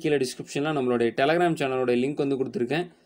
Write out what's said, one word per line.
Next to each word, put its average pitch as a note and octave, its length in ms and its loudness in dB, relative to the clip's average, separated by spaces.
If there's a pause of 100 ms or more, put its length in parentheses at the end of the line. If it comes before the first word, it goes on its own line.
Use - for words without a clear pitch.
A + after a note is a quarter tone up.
கீழே D3+ 180 2
டிஸ்கிரிப்ஷன்ல C#3+ 560 -4
நம்மளுடைய A#2+ 320 2 (100)
Telegram E3 400 4
சேனலோட C3 320 0 (120)
லிங்க் D3 200 -2
வந்து C#3 160 0
கொடுத்துருக்கேன். C3 460 -2 (200)